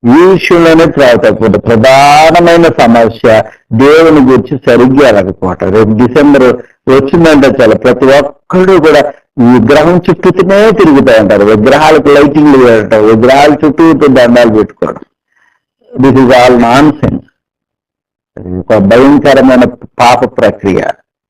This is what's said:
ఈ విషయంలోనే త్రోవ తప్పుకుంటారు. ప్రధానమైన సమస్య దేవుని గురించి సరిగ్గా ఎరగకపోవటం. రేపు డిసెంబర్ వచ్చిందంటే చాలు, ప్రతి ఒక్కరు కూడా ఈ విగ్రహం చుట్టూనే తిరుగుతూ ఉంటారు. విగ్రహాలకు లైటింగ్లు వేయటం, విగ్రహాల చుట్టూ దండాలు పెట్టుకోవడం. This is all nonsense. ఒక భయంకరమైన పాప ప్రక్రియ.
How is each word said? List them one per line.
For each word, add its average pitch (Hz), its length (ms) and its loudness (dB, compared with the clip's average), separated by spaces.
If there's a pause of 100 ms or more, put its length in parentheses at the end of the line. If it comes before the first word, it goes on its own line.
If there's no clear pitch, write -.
ఈ 147 200 2
విషయంలోనే 170 600 0
త్రోవ 139 280 0
తప్పుకుంటారు. 107 460 -2
ప్రధానమైన 151 1040 2
సమస్య 117 800 0 (300)
దేవుని 147 580 2
గురించి 131 360 -4
సరిగ్గా 131 400 2
ఎరగకపోవటం. 95 640 -4
రేపు 107 180 0
డిసెంబర్ 127 540 0 (460)
వచ్చిందంటే 139 580 0 (140)
చాలు, 110 140 2
ప్రతి 123 300 -2
ఒక్కరు 175 720 0
కూడా 147 220 2 (460)
ఈ 123 140 2
విగ్రహం 151 380 0
చుట్టూనే 190 760 -2
తిరుగుతూ 135 520 2
ఉంటారు. 101 200 0
విగ్రహాలకు 135 640 0
లైటింగ్లు 143 580 2
వేయటం, 110 400 0
విగ్రహాల 131 500 2 (100)
చుట్టూ 160 280 0
దండాలు 123 560 0
పెట్టుకోవడం. - 500 -6 (1000)
This 131 140 0
is 131 140 0
all 123 300 2
nonsense. 127 720 -2 (1300)
ఒక 110 160 -2 (140)
భయంకరమైన 131 720 2 (360)
పాప 123 200 0 (180)
ప్రక్రియ. 101 420 -4 (480)